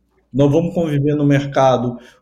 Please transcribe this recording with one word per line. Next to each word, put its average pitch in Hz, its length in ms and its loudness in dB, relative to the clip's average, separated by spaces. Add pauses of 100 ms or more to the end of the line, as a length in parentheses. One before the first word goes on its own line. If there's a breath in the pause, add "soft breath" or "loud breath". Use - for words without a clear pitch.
(340)
Nós 143 180 2
vamos 170 220 0
conviver 147 420 -2
no 147 100 -2
mercado 135 720 0 (240 loud breath)